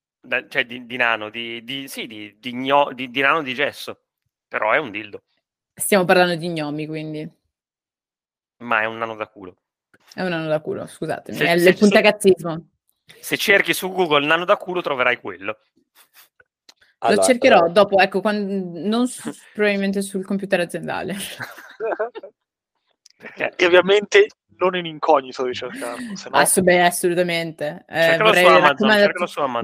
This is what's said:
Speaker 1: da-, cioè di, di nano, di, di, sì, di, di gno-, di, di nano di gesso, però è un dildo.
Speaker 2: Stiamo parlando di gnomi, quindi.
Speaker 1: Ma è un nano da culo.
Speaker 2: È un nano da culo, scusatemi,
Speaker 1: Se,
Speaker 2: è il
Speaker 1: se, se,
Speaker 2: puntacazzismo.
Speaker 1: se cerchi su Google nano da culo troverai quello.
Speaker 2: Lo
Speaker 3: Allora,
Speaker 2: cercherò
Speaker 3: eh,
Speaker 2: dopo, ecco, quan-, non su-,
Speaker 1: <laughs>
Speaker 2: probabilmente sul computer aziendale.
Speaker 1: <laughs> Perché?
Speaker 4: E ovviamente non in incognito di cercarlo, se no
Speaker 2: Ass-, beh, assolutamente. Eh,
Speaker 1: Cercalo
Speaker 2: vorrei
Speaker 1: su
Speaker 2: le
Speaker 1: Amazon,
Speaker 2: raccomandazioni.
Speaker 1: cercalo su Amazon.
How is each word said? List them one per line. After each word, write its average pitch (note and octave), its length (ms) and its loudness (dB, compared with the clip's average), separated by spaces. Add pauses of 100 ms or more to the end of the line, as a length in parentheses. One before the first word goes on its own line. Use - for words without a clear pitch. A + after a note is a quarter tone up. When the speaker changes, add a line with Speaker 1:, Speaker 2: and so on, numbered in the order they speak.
(200)
Speaker 1:
da-, B2+ 300 -6
cioè C3+ 160 -2
di, A#2+ 200 -14
di A#2+ 120 -10
nano, A2+ 320 0
di, A#2 340 -12
di, C3+ 240 -12
sì, F#3+ 180 -12
di, G#2+ 320 -16
di A#2+ 160 -10
gno-, C#3 400 2
di, B2+ 160 -10
di C3 120 -4
nano D3+ 220 2
di C3 100 -8
gesso, A#2+ 540 -8 (380)
però A2 280 -2
è C#3 40 4
un C#3+ 140 -6
dildo. G2+ 320 -14 (500)
Speaker 2:
Stiamo G3 300 0
parlando F3+ 320 4
di E3 140 -8
gnomi, D3+ 360 -8
quindi. D#3 460 -10 (1300)
Speaker 1:
Ma A#2 180 0
è A2 40 -2
un A2+ 120 -6
nano A2+ 180 -6
da G#2+ 120 -10
culo. F#2+ 300 -20 (560)
Speaker 2:
È F3+ 80 -10
un F#3 80 -4
nano D#3+ 180 -6
da D#3 140 -2
culo, - 260 -10
scusatemi, - 500 -10
Speaker 1:
Se, D3+ 80 -2
Speaker 2:
è E3+ 60 2
il F3 100 2
Speaker 1:
se, F3+ 120 6
se, G3 60 -10
Speaker 2:
puntacazzismo. G3 920 2 (500)
Speaker 1:
se - 160 -6
cerchi F#3+ 380 2
su F#3+ 180 -6
Google D3+ 340 2
nano E3 200 0
da G3 100 2
culo F3+ 260 -4
troverai B2 380 0
quello. G2+ 380 -10 (1500)
Speaker 2:
Lo - 60 2
Speaker 3:
Allora, G#3 140 4
Speaker 2:
cercherò A#3 420 6
Speaker 3:
eh, E3+ 60 -2
Speaker 2:
dopo, G3+ 260 4
ecco, F#3 240 2
quan-, G3 500 -4 (160)
non A#3+ 200 0
su-, - 260 -12 (100)
Speaker 1:
<laughs> - 100 -20
Speaker 2:
probabilmente G3+ 480 0
sul G3 220 -6
computer G3 380 -2
aziendale. E3 540 -6
Speaker 1:
<laughs> - 1200 -10 (840)
Perché? - 400 -8
Speaker 4:
E F3+ 80 2
ovviamente G3 640 4 (300)
non F3+ 180 0
in F3 100 -4
incognito C#3+ 600 0
di B2+ 80 -4
cercarlo, C3 640 -10
se - 140 -14
no - 80 -4
Speaker 2:
Ass-, - 240 2
beh, F3+ 220 2
assolutamente. E3+ 1040 -2
Eh, D#3+ 140 -2
Speaker 1:
Cercalo E3 280 4
Speaker 2:
vorrei F3+ 160 6
Speaker 1:
su F3+ 40 8
Speaker 2:
le F3+ 60 8
Speaker 1:
Amazon, F3 140 6
Speaker 2:
raccomandazioni. G#3 360 4
Speaker 1:
cercalo F3 220 0
su - 140 -10
Amazon. B2 220 -2